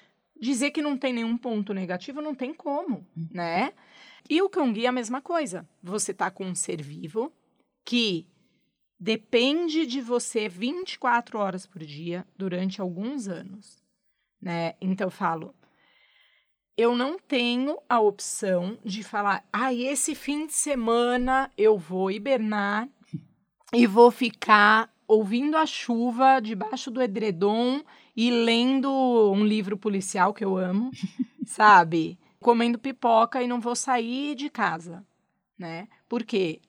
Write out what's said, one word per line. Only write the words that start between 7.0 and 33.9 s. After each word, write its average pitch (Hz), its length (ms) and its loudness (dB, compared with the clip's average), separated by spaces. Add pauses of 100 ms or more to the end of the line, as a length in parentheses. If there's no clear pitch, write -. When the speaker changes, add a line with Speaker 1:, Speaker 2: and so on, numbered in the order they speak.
Speaker 1:
que 226 400 0 (720)
depende 277 880 0
de 254 140 -4
você 233 480 -4
vinte 233 460 -6
e - 60 -14
quatro 240 380 0
horas 190 280 -4
por 165 180 -18
dia 170 420 -8 (120)
durante 190 420 -4
alguns 202 480 -6
anos, - 560 -14 (580)
né? 170 380 -6
Então, 190 280 -2
eu 180 40 -4
falo, 165 420 -6 (1200)
eu 233 180 4
não 277 240 -4
tenho 247 580 -2 (120)
a 247 100 4
opção 202 840 0
de 208 200 -8
falar, 202 480 -2
"Ai, 247 320 -2
esse 277 320 -2
fim 294 320 -6
de - 60 -10
semana 247 1040 0
eu 214 200 6
vou 185 320 -4
hibernar 214 800 -2 (840)
e 240 120 8
vou 233 240 8
ficar 220 800 4 (180)
ouvindo 233 500 2
a 311 80 4
chuva 247 720 2
debaixo 226 500 -8
do 240 120 -4
edredom 220 840 0 (320)
e 233 160 2
lendo 240 580 2 (440)
um 202 120 2
livro 214 320 0
policial 196 560 0
que 202 120 -6
eu 190 120 0
amo", 190 340 -2
<laughs> - 540 -8
sabe? 175 720 6 (220)
"Comendo 233 400 2
pipoca 240 640 2
e 247 40 -2
não 247 120 -4
vou 240 160 -4
sair 254 600 -2